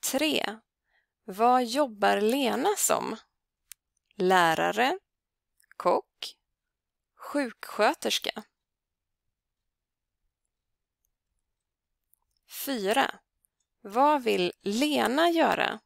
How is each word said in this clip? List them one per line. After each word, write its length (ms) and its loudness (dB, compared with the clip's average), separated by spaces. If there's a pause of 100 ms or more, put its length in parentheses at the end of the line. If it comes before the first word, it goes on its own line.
(100)
Tre. 480 -2 (640)
Vad 400 2
jobbar 560 0
Lena 560 0
som? 400 -2 (960)
Lärare, 840 2 (800)
kock, 600 -4 (800)
sjuksköterska. 1300 -4 (4000)
Fyra. 560 -2 (600)
Vad 420 2
vill 380 0
Lena 680 0
göra? 560 0